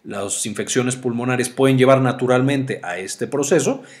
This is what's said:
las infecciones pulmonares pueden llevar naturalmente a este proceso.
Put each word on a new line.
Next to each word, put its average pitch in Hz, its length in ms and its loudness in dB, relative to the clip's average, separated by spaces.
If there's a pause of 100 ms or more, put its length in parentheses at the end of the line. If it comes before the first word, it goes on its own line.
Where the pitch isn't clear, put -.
las 101 420 -8
infecciones 120 500 -4
pulmonares 123 540 -2
pueden 135 300 2
llevar 131 220 6
naturalmente 127 800 0
a 90 160 -8
este - 260 -8
proceso. 147 560 0 (180)